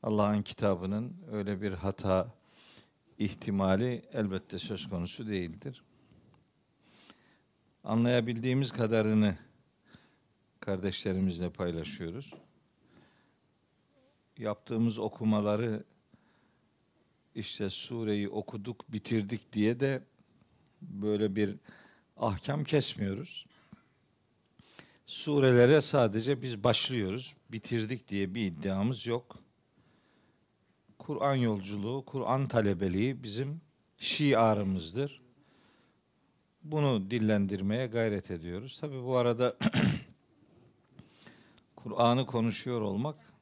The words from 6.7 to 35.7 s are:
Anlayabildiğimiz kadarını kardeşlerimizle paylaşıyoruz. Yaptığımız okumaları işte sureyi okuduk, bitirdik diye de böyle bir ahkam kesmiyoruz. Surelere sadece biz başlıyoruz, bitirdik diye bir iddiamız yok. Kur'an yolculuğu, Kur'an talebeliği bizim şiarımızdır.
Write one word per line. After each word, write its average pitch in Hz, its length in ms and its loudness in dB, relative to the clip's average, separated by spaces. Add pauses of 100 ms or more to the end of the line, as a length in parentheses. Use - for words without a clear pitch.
Anlayabildiğimiz 120 880 0
kadarını 107 640 4 (1200)
kardeşlerimizle 95 880 -2
paylaşıyoruz. 87 840 -8 (2000)
Yaptığımız 110 600 -2
okumaları 107 880 0 (1500)
işte 98 360 -6
sureyi 107 580 -4
okuduk, 110 640 -10
bitirdik 107 600 -4
diye 110 280 2
de 135 220 -2 (800)
böyle 104 540 -2
bir 101 200 0 (600)
ahkam 117 480 -2
kesmiyoruz. - 840 -2 (1600)
Surelere 135 720 8
sadece 117 640 2
biz 113 220 -6
başlıyoruz, 117 680 0 (180)
bitirdik 113 560 -4
diye 98 260 -2
bir 113 120 -2
iddiamız 95 600 -2
yok. 117 320 -6 (1600)
Kur'an 139 360 0
yolculuğu, 107 720 -2
Kur'an 135 440 -2
talebeliği 101 760 0
bizim 131 380 -6 (360)
şiarımızdır. 110 1200 2 (1400)